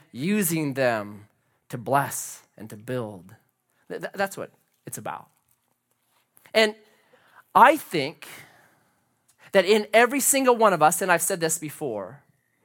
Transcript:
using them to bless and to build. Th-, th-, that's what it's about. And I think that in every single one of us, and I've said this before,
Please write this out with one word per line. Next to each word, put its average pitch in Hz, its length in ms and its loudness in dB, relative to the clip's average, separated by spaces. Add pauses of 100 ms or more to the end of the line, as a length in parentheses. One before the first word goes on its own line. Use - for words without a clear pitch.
(120)
using 160 640 -4
them 104 520 -4 (440)
to 131 80 -12
bless 127 640 -6 (160)
and 107 100 -16
to 107 80 -20
build. 107 580 -12 (540)
Th-, 170 140 -12
th-, 165 120 -12
that's 196 220 -8
what - 140 -12 (340)
it's - 140 -16
about. 104 280 -14 (1300)
And 214 220 2 (800)
I 269 240 10
think 151 500 -6 (1200)
that 190 120 4
in 208 300 2
every 240 260 4
single 262 340 2
one 214 200 2
of 156 80 0
us, 170 180 2
and 190 100 0
I've 170 120 2
said 190 180 -4
this 160 160 -4
before, 123 680 -10 (420)